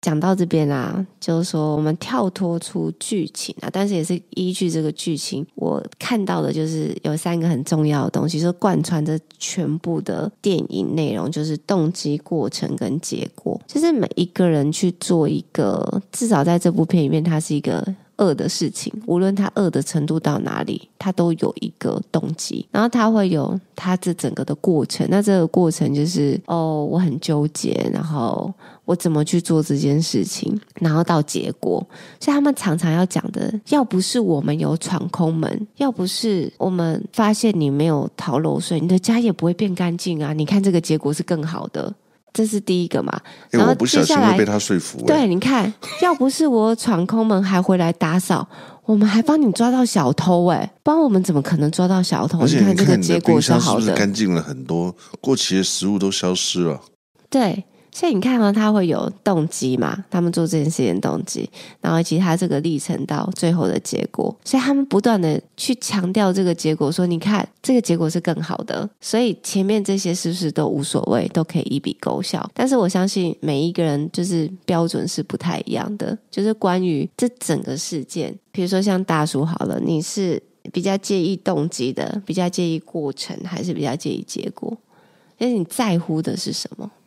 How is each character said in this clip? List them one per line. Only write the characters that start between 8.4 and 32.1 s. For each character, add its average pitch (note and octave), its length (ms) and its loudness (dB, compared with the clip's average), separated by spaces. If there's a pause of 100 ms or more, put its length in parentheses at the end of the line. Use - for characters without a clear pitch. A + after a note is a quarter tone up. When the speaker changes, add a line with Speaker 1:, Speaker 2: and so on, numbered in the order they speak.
Speaker 1:
是 F3 60 0
贯 F3 280 0
穿 D#3 240 0
着 D#3 140 -2 (180)
全 D3+ 420 -4
部 E3 200 -4
的 - 320 -4 (100)
电 F#3+ 160 2 (160)
影 - 220 -2
内 D#3 180 0
容， G2+ 160 -4
就 D3+ 140 -4
是 D#3 140 -4
动 E3+ 340 0
机、 D3 280 -4
过 D3+ 300 -2
程 - 280 -6
跟 A#2+ 240 -4
结 - 340 -8
果。 - 320 -6
就 D4 140 -2
是 E4+ 100 4
每 A#3+ 240 0
一 - 120 2
个 F3+ 200 0
人 D3+ 240 2
去 F3+ 180 0 (120)
做 D#3+ 260 2
一 D#3 240 -2
个， G2+ 500 -2 (120)
至 A#3 160 -4
少 D#3+ 160 4
在 F3 120 4
这 E3+ 140 2
部 E3 140 2
片 E3+ 180 2
里 C#3 60 2
面， D#3 120 2
它 E3 160 0
是 D#3 160 -4
一 D3 60 0
个 - 260 -4 (340)
恶 F#3+ 140 4
的 - 140 -4
事 E3+ 220 -2
情， - 240 -10 (120)
无 F3 140 0
论 F#3+ 160 2
他 G3 200 0
恶 G3 140 2
的 C#3 140 0
程 D3+ 220 -2
度 D#3 120 -2
到 D3 220 0
哪 - 240 -4
里， - 340 -8
他 F#3+ 140 -4
都 E3+ 220 2
有 - 260 -2
一 - 180 -6
个 - 320 -4
动 D3+ 260 -2
机， - 360 -8
然 G3 100 0
后 A3+ 60 2
他 A3+ 240 2
会 G#3 160 2
有 F3 320 0 (160)
他 F#3 220 -2
这 F3+ 160 -2
整 D#3+ 200 -4
个 - 120 -6
的 D3 100 -4
过 D#3 300 2
程。 - 240 -4
那 G3 120 4
这 G3+ 160 4
个 E3+ 80 4
过 E3+ 240 2
程 D#3 240 0
就 C#3+ 120 2
是， D3 400 0
哦， D#3+ 440 -2
我 D#3+ 80 0
很 E3+ 220 2
纠 D3+ 300 0
结， - 440 -2
然 - 100 -2
后 D#3 500 -4 (300)
我 E3+ 100 0
怎 F3+ 160 0
么 D3+ 140 2
去 E3+ 160 2
做 D#3+ 240 2
这 C#3+ 140 0
件 D3 240 2
事 A#2 240 0
情， - 340 -4 (220)
然 D#3+ 120 2
后 D#3 80 4
到 E3+ 200 2
结 - 280 -4 (120)
果。 F2 180 0 (400)